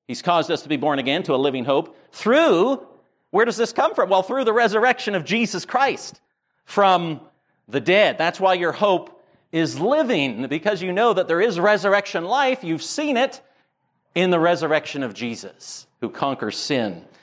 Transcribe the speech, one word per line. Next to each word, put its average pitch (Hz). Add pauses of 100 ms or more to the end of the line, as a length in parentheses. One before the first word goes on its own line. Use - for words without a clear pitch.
He's 120
caused 170
us 151
to 139
be 151
born 143
again 139
to 160
a -
living 131
hope 143 (160)
through, 254 (460)
where 214
does 233
this 226
come 311
from? 185
Well, 190
through 262
the 220
resurrection 220
of 170
Jesus 196
Christ - (440)
from 175 (480)
the 120
dead. 175
That's 170
why 190
your 170
hope 196 (360)
is 156
living, 175
because 160
you 180
know 220
that 185
there 165
is 202
resurrection 196
life. 254
You've 165
seen 294
it 262 (720)
in 180
the 175
resurrection 156
of 120
Jesus, 104 (120)
who 117
conquers 123
sin 107 (180)